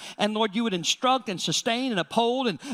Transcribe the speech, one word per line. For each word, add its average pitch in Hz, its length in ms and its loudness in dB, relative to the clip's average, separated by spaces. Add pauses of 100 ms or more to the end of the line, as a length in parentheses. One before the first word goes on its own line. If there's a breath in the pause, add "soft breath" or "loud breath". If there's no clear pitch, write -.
(160 loud breath)
and 208 160 2
Lord, 214 240 0
you 233 80 2
would 226 80 0
instruct 247 560 0
and 185 100 -4
sustain 240 520 0
and 202 100 0
uphold 233 480 0
and, 180 100 -2 (160 loud breath)